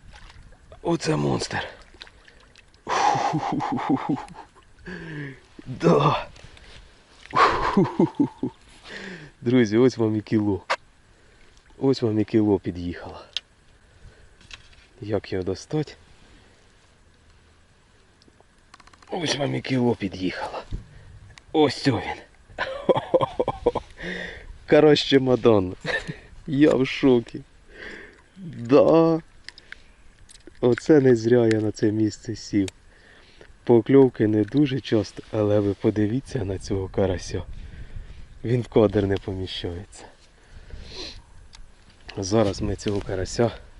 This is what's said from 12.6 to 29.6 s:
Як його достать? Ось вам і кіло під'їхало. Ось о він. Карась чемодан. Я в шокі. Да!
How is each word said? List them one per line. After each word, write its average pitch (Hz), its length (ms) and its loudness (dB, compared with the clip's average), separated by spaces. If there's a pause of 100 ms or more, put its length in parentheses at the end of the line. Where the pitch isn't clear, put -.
Як 104 320 -6
його 95 100 -4
достать? 98 540 -6 (3250)
Ось 165 240 -4
вам 135 200 -4
і 127 60 -6
кіло 123 340 0
під'їхало. - 680 -6 (880)
Ось 147 360 2
о 139 40 2
він. - 260 -4 (2500)
Карась 151 340 6
чемодан. 117 760 2 (720)
Я 147 280 4
в 131 120 2
шокі. 123 540 2 (960)
Да! 156 840 4 (1400)